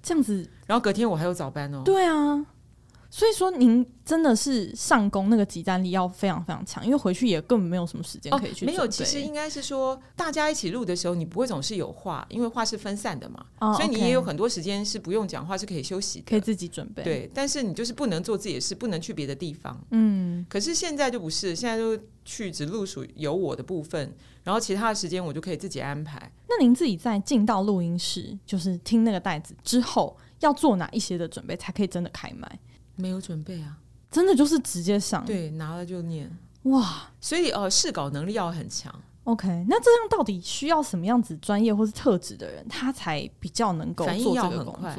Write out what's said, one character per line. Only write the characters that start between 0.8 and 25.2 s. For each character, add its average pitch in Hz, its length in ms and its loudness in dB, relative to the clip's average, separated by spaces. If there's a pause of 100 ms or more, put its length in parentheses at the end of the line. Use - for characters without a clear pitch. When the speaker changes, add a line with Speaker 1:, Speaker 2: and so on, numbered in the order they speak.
Speaker 2:
隔 208 80 4
天 220 180 2
我 185 60 2
还 156 100 0
有 180 100 0
早 156 160 -6
班 143 240 -6
哦。 135 100 -6
Speaker 1:
对 381 180 6
啊。 294 440 4 (640)
所 - 180 4
以 440 40 6
说 370 160 2
您 247 380 6 (180)
真 330 200 2
的 254 100 8
是 240 400 0
上 220 340 4
工 196 220 2
那 233 60 8
个 202 100 4
即 170 160 -10
战 185 220 0
力 180 80 -2
要 185 160 0
非 185 180 -4
常 170 180 -2
非 160 80 -6
常 - 140 -8
强， - 180 -10
因 226 60 0
为 285 60 4
回 180 180 2
去 247 140 2
也 165 140 4
根 247 140 2
本 185 120 2
没 180 80 0
有 175 100 -2
什 160 100 -8
么 165 60 -8
时 - 160 -12
间 - 180 -12
可 202 120 -2
以 - 40 -8
去 - 140 -6
准 - 0 -
备。 302 60 0
Speaker 2:
哦， 359 40 -2
没 349 60 0
有， 233 60 0
其 - 160 -4
实 285 160 -2
应 302 120 -6
该 302 160 -4
是 294 140 -8
说 262 340 -2 (200)
大 320 160 -2
家 302 180 2
一 302 40 -2
起 180 180 -2
录 240 120 -4
的 180 120 -2
时 180 100 -4
候， 175 80 0
你 170 100 -2
不 165 140 -6
会 254 80 2
总 233 160 -4
是 214 140 -4
有 160 160 -4
话， 160 360 -8
因 233 140 -4
为 233 60 0
话 233 160 -2
是 220 120 -2
分 202 200 -6
散 208 200 -6
的 - 120 -12
嘛， - 180 -16 (140)
Speaker 1:
哦， 214 140 4
Speaker 2:
所 294 100 2
以 311 40 2
你 220 120 2
也 240 100 6
有 254 80 6
Speaker 1:
OK。 - 80 0
Speaker 2:
很 151 100 -2
多 214 120 2
时 208 120 -2
间 202 240 -4
是 208 140 -4
不 170 140 -6
用 208 160 0
讲 143 180 -8
话， 190 100 -4
是 190 80 -6
可 196 100 -8
以 143 80 -4
休 185 180 -6
息 - 220 -6
的。 - 60 -20
Speaker 1:
可 233 60 2
以 214 60 6
自 214 160 0
己 175 100 -8
准 156 220 -10
备。 - 160 -10
Speaker 2:
对， 147 280 -4
但 277 160 -2
是 277 140 -2
你 196 100 -2
就 226 120 -4
是 233 80 -6
不 277 160 -2
能 170 120 0
做 202 160 -2
自 196 120 -6
己 143 80 -4
的 127 40 -4
事， - 140 -4
不 240 140 -6
能 165 120 -2
去 214 140 -10
别 147 100 -6
的 139 80 -6
地 147 220 -8
方。 - 260 -12 (100)
Speaker 1:
嗯。 190 580 4
Speaker 2:
可 196 100 -4
是 311 160 -2
现 311 220 -2
在 277 120 2
就 240 120 -2
不 160 100 -6
是， 175 240 -2
现 240 160 -4
在 220 80 -2
就 226 180 0 (280)
去 196 260 -8
只 151 160 -6
录 196 180 -4
属 139 300 -10
有 147 180 -4
我 170 220 -2
的 127 80 -10
部 165 180 -4
分， 151 320 -6 (300)
然 180 100 -2
后 220 60 2
其 214 160 -2
他 220 140 0
的 214 60 0
时 185 140 -4
间 180 160 -2